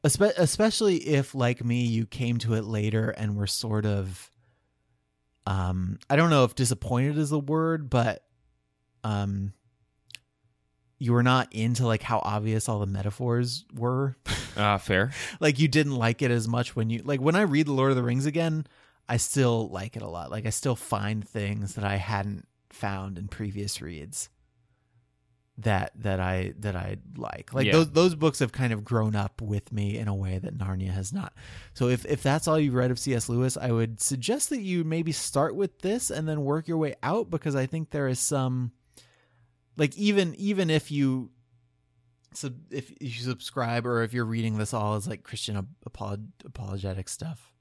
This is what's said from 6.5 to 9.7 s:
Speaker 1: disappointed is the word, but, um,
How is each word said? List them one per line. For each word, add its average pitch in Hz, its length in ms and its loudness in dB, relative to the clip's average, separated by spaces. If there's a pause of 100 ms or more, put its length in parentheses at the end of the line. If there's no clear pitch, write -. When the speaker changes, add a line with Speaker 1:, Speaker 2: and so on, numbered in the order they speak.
Speaker 1:
disappointed 123 640 0
is 147 120 0
the 151 100 2
word, 156 500 0
but, 117 320 2 (800)
um, 101 500 -2 (1500)